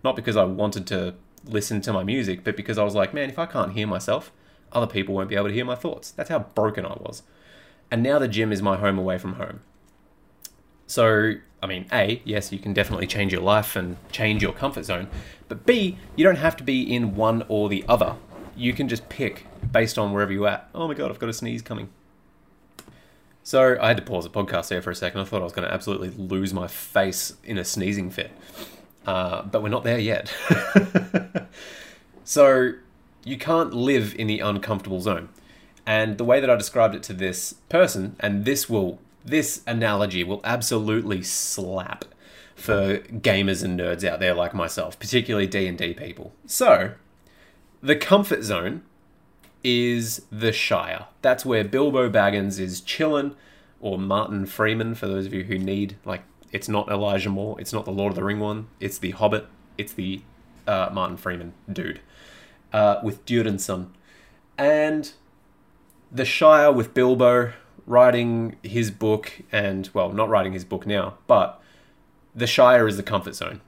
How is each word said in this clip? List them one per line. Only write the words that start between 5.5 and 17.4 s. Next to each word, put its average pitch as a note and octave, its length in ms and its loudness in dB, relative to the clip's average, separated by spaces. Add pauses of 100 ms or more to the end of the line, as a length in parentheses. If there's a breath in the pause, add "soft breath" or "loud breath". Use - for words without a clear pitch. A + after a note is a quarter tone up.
hear A#2+ 120 -2
my B2 100 -4
thoughts." - 360 -10
That's - 180 -8
how D#3 100 0
broken G#2 460 -2
I - 140 -10
was. - 240 -14 (680 soft breath)
And A#2 100 0
now C#3 180 4
the C3 80 2
gym G#2+ 240 0
is G2+ 100 -2
my G2 160 2
home G2 200 0
away F#2 200 -2
from F#2 160 -8
home. - 280 -12 (1300)
So, A2 460 4 (280)
I G2 60 -6
mean, F#2 240 -8
A, A2+ 340 0
yes, G#2 260 -4
you F#2+ 80 -8
can G2+ 140 -6
definitely F#2+ 340 0
change G2+ 240 0
your F2+ 100 -2
life G#2 340 2
and F2+ 220 -4 (140)
change G#2+ 300 0
your F#2 120 0
comfort C3+ 320 -6
zone. F2+ 220 -4 (400 loud breath)
But - 180 -10
B, G#3 320 4 (180)
you D#3 80 4
don't F#3 140 6
have D#3+ 200 0
to C#3 60 -16
be C3 180 0
in A#2+ 340 0
one A2 320 2